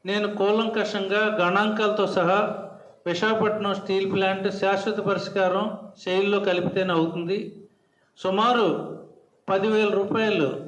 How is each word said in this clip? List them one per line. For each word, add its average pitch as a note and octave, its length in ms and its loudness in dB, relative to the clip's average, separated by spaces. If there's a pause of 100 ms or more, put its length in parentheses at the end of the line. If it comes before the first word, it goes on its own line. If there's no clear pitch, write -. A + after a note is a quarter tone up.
నేను G3+ 300 -2
కూలంకషంగా G#3 1040 0
గణాంకాలతో G#3 640 2
సహా F#3 640 0 (380)
విశాఖపట్నం G#3 680 0
స్టీల్ G3 380 -2
ప్లాంట్ F#3+ 420 0
శాశ్వత G3+ 460 0
పరిష్కారం G3 760 0 (260)
సేల్లో G3 360 2
కలిపితేనే F#3 520 0
అవుతుంది, E3+ 640 -2 (600)
సుమారు G#3+ 840 0 (500)
పదివేల G#3 400 2
రూపాయలు G3 800 0